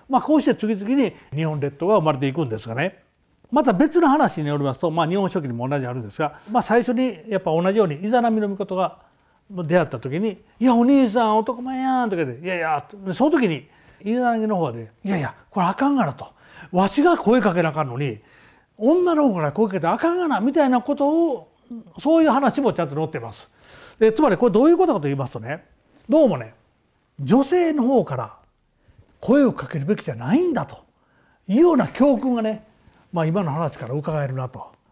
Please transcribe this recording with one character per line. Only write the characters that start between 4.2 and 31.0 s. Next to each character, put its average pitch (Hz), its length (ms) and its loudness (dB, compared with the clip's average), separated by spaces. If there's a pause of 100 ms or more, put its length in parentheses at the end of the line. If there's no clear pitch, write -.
に 147 60 -4
よ 147 80 -2
り 143 60 -2
ま 135 120 -2
す - 60 -18
と、 170 100 0
ま 165 120 0
あ、 151 40 -2
日 175 80 -2
本 196 140 0
書 180 120 -4
紀 139 60 -6
に 123 60 -6
も 120 140 -6
同 143 120 -2
じ 127 80 -6
あ 123 40 -6
る 127 80 -8
ん - 40 -8
で 101 80 -14
す - 100 -8
が、 151 180 -4 (120)
ま 247 80 0
あ、 - 20 2
最 233 200 2
初 240 120 -2
に 240 340 -4
や 196 120 -2
っ - 20 -12
ぱ 165 100 -4
同 175 200 2
じ 208 60 -2
よ 214 80 4
う - 20 0
に 147 80 -4
イ 185 120 -8
ザ 240 140 2
ナ 233 80 2
ミ 220 100 0
ノ 208 80 -2
ミ 196 80 -6
コ 196 100 -8
ト 190 100 -6
が 185 240 -4 (500)
出 180 300 0
会 156 60 2
っ - 20 -4
た 123 120 -8
時 135 200 -6
に、 208 220 -4 (180)
「い 226 60 2
や、 247 100 4
お 233 100 4
兄 269 240 4
さ 226 160 0
ん、 214 120 2
男 226 240 -2
前 262 180 -8
や 262 260 0
ん」 220 40 -2
と 190 60 -4
か 165 80 0
言 127 100 -6
っ 117 40 -16
て、 160 80 -14
「い - 20 -10
や 185 80 -4
い 170 40 -4
や」 156 260 -2 (280)
そ 240 120 0
の 302 60 2
時 262 160 2
に 143 200 -4 (340)
イ 208 120 -4
ザ 247 80 -2
ナ 240 160 0
ミ 220 100 -2
の 208 100 -2
方 151 140 -2
で、 117 200 -12 (120)
「い 196 60 -4
や 196 80 0
い 156 40 -4
や、 123 120 -8 (160)
こ 202 120 -2
れ 175 40 2
あ 190 80 0
か 277 160 0
ん 285 60 0
が 233 100 0
な」 139 80 -4
と。 - 140 -16 (440)
「わ 185 160 2
し 285 140 -2
が 339 160 4
声 233 240 4
か 190 140 2
け 175 80 2
な 160 60 0
あ - 20 -4
か 151 120 -2
ん 139 40 -6
の 120 100 -8
に、 127 220 -4 (580)
女 330 380 2
の 294 140 4
方 196 60 0
か 170 60 -2
ら 147 100 0
声 220 160 0
か 190 60 -6
け 190 60 -2
て 165 80 -2
あ 202 100 0
か 339 160 0
ん 359 60 -2
が 349 80 -2
な」 240 140 0
み 254 120 0
た 311 120 4
い 254 40 2
な 247 120 2
こ 285 140 -4
と 311 360 2
を、 214 200 -8 (480)
そ 320 220 4
う - 20 6
い 311 40 4
う - 20 4
話 262 320 2
も 220 120 2
ち - 60 -6
ゃ 170 60 -2
ん 139 40 -6
と 139 60 -8
載 156 100 -2
っ - 20 -4
て 143 120 -8
ま 110 140 -12
す。 - 160 -20 (500)
で、 220 140 4
つ 302 80 -2
ま 285 80 6
り 185 80 2
こ 247 100 4
れ 208 40 0
ど 214 120 4
う 311 60 6
い 339 40 8
う 339 40 2
こ 370 80 4
と 311 80 2
か 196 60 -2
と 143 40 -8
言 139 100 -2
い - 20 -4
ま 139 100 -4
す - 80 -12
と 113 60 -10
ね、 131 260 -10 (420)
ど 294 180 4
う - 20 6
も 160 100 0
ね、 110 160 -12 (640)
女 196 240 2
性 339 300 0
の 285 100 0
方 240 220 2
か 139 100 -8
ら 113 220 -10 (800)
声 277 240 4
を 233 100 2
か - 140 -12
け 160 120 -6
る 139 60 -6
べ 208 100 0
き - 80 -10
じ 147 80 -10
ゃ 113 40 -8
な 120 200 -4
い 311 60 4
ん 349 120 0
だ 170 120 -4
と - 120 -18 (680)